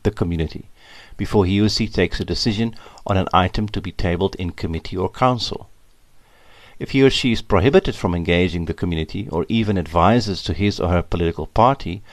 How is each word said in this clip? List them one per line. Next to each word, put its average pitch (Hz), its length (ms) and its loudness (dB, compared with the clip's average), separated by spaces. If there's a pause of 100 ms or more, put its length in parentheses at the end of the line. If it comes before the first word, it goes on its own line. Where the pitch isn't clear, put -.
the 101 80 2
community 85 540 -2 (500)
before 104 280 2
he 98 160 2
or 107 80 4
she 104 200 -2
takes - 320 0
a 92 40 -4
decision 110 520 -2 (280)
on 98 120 0
an 95 160 2
item 92 360 2
to 101 120 -6
be 87 100 -8
tabled 90 460 -2
in 90 140 -6
committee 82 460 -6
or 92 120 -2
council. - 600 -2 (1080)
If - 140 -10
he 135 100 4
or 135 80 8
she 127 220 0
is 110 100 -2
prohibited 139 540 2
from 87 180 -2
engaging 87 520 0
the - 80 -4
community 85 580 -4
or 82 160 -2
even 107 280 0
advises 90 680 2
to 87 100 -2
his 98 240 0
or 85 120 0
her 87 120 2
political 85 440 -2
party 110 560 0 (100)